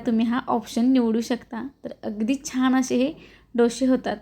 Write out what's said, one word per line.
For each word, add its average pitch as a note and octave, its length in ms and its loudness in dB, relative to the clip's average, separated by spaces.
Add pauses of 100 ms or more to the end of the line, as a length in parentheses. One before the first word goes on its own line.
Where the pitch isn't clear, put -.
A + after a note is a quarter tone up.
तुम्ही A3+ 200 2
हा A#3+ 220 0
ऑप्शन A#3+ 440 0
निवडू A#3 300 2
शकता. A3+ 440 -6 (180)
तर A#3 80 -10 (120)
अगदी A3 300 -2 (100)
छान B3+ 320 0
असे B3+ 200 0
हे C4+ 160 0 (420)
डोसे A#3 320 2
होतात B3+ 360 0